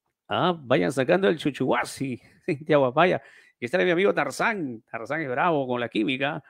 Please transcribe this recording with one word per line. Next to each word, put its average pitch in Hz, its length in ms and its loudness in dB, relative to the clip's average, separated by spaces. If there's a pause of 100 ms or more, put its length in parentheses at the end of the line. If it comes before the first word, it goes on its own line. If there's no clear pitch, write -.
(280)
Ah, 143 300 0
vayan 147 340 2
sacando 170 380 2
el 170 80 2
chuchuhuasi, 139 840 -2 (100)
<laughs> - 140 -20
Cintia 151 320 0
Guapaya. 147 440 2 (360)
Y 123 80 -10
está 175 120 -2
mi 180 120 2
amigo 190 240 2
Tarzán. 151 760 -4
Tarzán 117 320 -6
es 139 80 -6
bravo 147 360 0
con 123 140 -2
la 120 80 -2
química. 143 640 -2